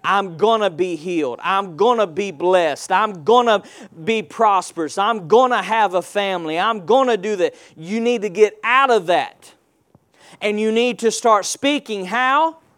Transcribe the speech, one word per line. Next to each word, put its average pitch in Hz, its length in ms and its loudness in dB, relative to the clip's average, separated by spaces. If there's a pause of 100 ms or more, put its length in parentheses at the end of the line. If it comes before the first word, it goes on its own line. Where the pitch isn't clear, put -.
I'm 185 360 -2
gonna 214 320 2
be 170 260 -4
healed. 151 460 -4
I'm 185 340 -2
gonna 220 300 2
be 185 240 -6
blessed. 165 600 0
I'm 190 340 -2
gonna 233 380 4 (420)
be 220 180 -2
prosperous. 180 760 -2
I'm 202 320 -2
gonna 240 340 4
have 208 300 0
a 185 80 0
family. 175 580 -4
I'm 202 280 -2
gonna 240 320 2
do 202 180 -4
that. 175 180 0 (220)
You 185 240 -6
need 233 220 0
to 208 80 -4
get 208 340 0
out 254 260 2
of 208 160 2
that. 160 460 -4 (880)
And 208 180 -2
you 220 140 0
need 233 280 0
to 226 100 0
start 214 340 2
speaking 254 600 -4
how? 269 520 0 (200)